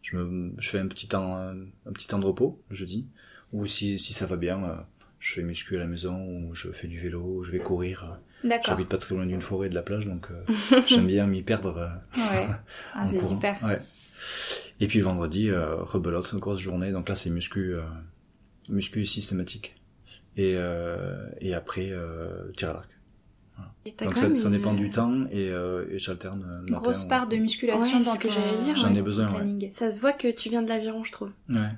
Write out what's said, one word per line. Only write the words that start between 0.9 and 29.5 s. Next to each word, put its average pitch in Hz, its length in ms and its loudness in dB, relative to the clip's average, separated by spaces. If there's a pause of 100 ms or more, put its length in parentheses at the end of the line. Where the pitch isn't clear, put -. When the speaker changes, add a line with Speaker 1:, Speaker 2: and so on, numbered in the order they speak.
Speaker 1:
temps, 95 260 -2
un, 92 220 -6 (300)
un 107 60 -8
petit - 140 -10
temps 101 140 0
de 98 60 2
repos, 98 440 2
le 101 60 -10
jeudi. 95 320 -6 (440)
Ou 104 140 -2
si, 101 320 0
si - 140 -4
ça 98 140 -2
va 90 100 -2
bien, 90 260 0
euh, 85 120 -4 (440)
je - 140 -4
fais 87 100 -4
muscu 85 340 -4
à 90 40 0
la 85 60 -2
maison, 90 380 -4
ou 85 300 -6
je 85 160 -8
fais - 160 -10
du 82 140 -8
vélo, 90 380 -4
ou 90 40 -4
je 87 80 -8
vais 90 80 0
courir. 90 600 -2 (240)
Speaker 2:
D'accord. 233 220 2
Speaker 1:
J'habite 92 220 2
pas 92 100 0
très - 180 -4
loin 92 100 0
d'une 90 140 0
forêt 95 260 -2
et 92 40 -2
de 87 40 -4
la 87 80 0
plage, 104 240 -2
donc, 90 240 -6
euh, 208 520 6
Speaker 2:
<laughs> 247 40 2
Speaker 1:
j'aime 240 200 8
bien 101 200 6
m'y 95 160 2
perdre, 95 360 0
euh, 85 420 -4
Speaker 2:
Ouais. 196 260 2 (240)
Speaker 1:
<laughs> - 240 -14
Speaker 2:
Ah, 202 80 -2
Speaker 1:
en 196 60 2
Speaker 2:
c'est 196 80 2
Speaker 1:
courant. 180 180 2
Speaker 2:
super. 202 300 0
Speaker 1:
Ouais. 104 140 2 (1000)
Et 104 80 4
puis 107 140 4
le 95 60 6
vendredi, 90 420 2
euh, 82 280 2
rebelote, 87 560 0
une 101 60 -2
grosse 98 220 -2
journée. 92 320 -2
Donc 90 160 -2
là, 98 80 0
c'est - 140 -2
muscu, 90 440 0
euh, 82 60 -2 (880)
muscu 101 380 0
systématique. 95 680 -4 (640)
Et, 95 200 4
euh, 87 720 -2 (140)
et 92 140 -2
après, 92 360 -4
euh, 87 680 -6
tir 85 140 -2
à - 40 -4
l'arc. - 160 -12 (680)
Voilà. - 160 -14 (140)
Speaker 3:
Et 214 60 -12
t'as - 120 -6
Speaker 1:
Donc - 100 0
Speaker 3:
quand 240 60 6
Speaker 1:
ça, - 60 6
Speaker 3:
même 285 100 6
Speaker 1:
ça 214 140 4
dépend 196 220 4
Speaker 3:
une, - 40 4
Speaker 1:
du 101 120 2
Speaker 3:
euh, 101 40 -4
Speaker 1:
temps 123 380 2
et, 98 200 0
euh, 90 400 -2
et 95 80 -4
j'alterne, 95 480 -6
euh, 87 140 -8
le 92 80 -8
Speaker 2:
Une - 60 2
grosse 226 300 0
Speaker 1:
matin, - 40 -8
Speaker 2:
part 247 180 2
Speaker 1:
ou 214 40 -4
Speaker 2:
de 226 80 2
musculation 226 580 4
Speaker 3:
Ouais, 247 60 8
c'est 240 40 6
Speaker 2:
dans 226 80 4
Speaker 3:
ce 220 40 -2
que 226 100 0
Speaker 2:
ton, 208 60 2
Speaker 3:
j'allais 208 280 2
dire, 294 140 2
Speaker 1:
J'en 214 160 6
Speaker 3:
ouais. 202 60 6
Speaker 1:
ai 196 40 2
besoin, 208 240 2
Speaker 2:
ton 202 60 2
Speaker 1:
ouais. 185 60 0
Speaker 2:
planning. 202 320 -2